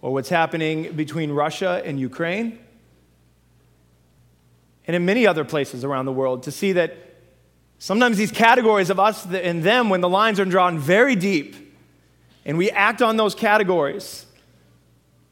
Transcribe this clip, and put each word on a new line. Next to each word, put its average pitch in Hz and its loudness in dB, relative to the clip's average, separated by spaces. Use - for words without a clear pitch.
or 123 -4
what's 135 -4
happening 160 -2
between 151 -6
Russia 147 -2
and 143 -6
Ukraine 170 -6
and 170 -2
in 175 0
many 220 2
other 160 2
places 135 -4
around 135 -4
the 135 -4
world 127 -2
to 147 -10
see 190 -2
that 170 0
sometimes 233 2
these 208 0
categories 220 4
of 190 0
us 208 0
and 175 -4
them, 226 2
when 185 2
the 180 0
lines 202 2
are 196 2
drawn 180 2
very 202 4
deep 175 -2
and 143 -4
we 190 0
act 208 0
on 220 2
those 214 0
categories, 190 0